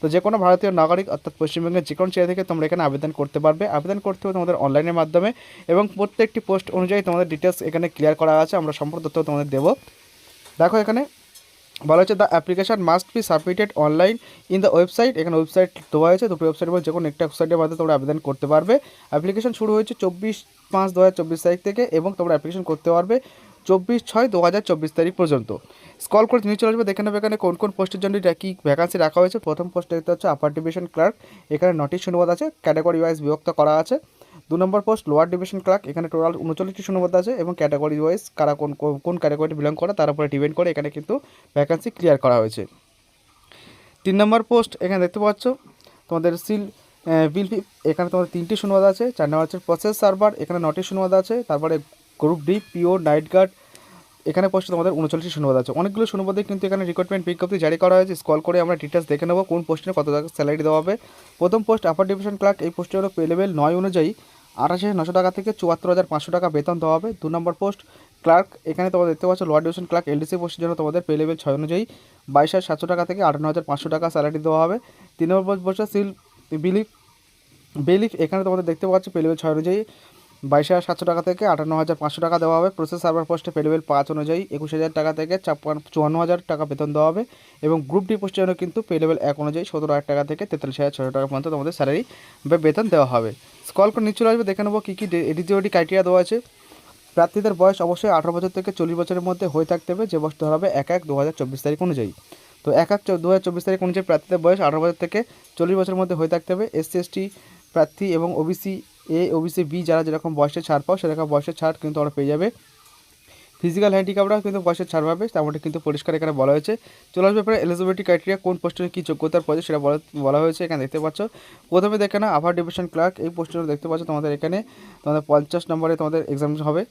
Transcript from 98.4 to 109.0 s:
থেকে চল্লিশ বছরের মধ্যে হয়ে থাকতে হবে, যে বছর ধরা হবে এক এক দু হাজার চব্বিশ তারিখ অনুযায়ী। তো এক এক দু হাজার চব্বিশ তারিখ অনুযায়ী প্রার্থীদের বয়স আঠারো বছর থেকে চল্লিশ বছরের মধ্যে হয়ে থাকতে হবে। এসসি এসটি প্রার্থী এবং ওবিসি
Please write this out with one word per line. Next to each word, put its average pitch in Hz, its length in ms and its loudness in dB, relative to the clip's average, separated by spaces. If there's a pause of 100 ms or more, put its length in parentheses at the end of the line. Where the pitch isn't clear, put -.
থেকে 185 220 -6
চল্লিশ 170 260 -2
বছরের 175 240 -2
মধ্যে 180 260 -4
হয়ে 151 240 0
থাকতে 170 200 -2
হবে, 196 160 -2
যে 170 100 -2
বছর 156 220 -4
ধরা 156 160 0
হবে 156 120 0
এক 139 240 -2
এক 180 140 0
দু 147 140 -4
হাজার 156 180 0
চব্বিশ 131 240 -6
তারিখ 151 200 -2
অনুযায়ী। 135 300 -2 (520)
তো 147 80 -2
এক 165 200 4
এক 202 100 0 (220)
দু 175 60 -2
হাজার 190 160 4
চব্বিশ 175 180 -4
তারিখ 190 200 0
অনুযায়ী 185 220 -2
প্রার্থীদের 175 340 0
বয়স 180 200 4
আঠারো 156 220 2
বছর 170 220 0
থেকে 185 160 -4 (380)
চল্লিশ 175 200 2
বছরের 185 240 0
মধ্যে 180 140 -2
হয়ে 160 180 0
থাকতে 170 200 -4
হবে। 202 200 -2
এসসি 160 260 -4
এসটি 190 240 -6 (500)
প্রার্থী 165 400 0
এবং 165 220 0
ওবিসি 175 460 -4 (280)